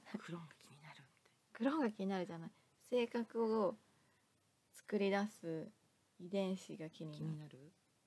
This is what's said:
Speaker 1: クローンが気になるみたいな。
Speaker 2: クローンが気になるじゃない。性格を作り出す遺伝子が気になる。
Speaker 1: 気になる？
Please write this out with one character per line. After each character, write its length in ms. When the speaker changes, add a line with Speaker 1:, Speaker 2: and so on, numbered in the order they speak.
Speaker 1:
ク 140
ロ 60
ー 40
ン 60
が 80
気 140
に 120
な 120
る 100
み 180
た 80
い 40
な。 60
Speaker 2:
ク 140
ロ 60
ー 40
ン 60
が 100
気 80
に 80
な 100
る 80
じ 60
ゃ 80
な 80
い。 40
性 260
格 500
を 180
作 220
り 120
出 180
す 420
遺 120
伝 260
子 220
が 120
気 160
に 60
な 60
る。 20
Speaker 1:
気 60
に 120
な 120
る？ 240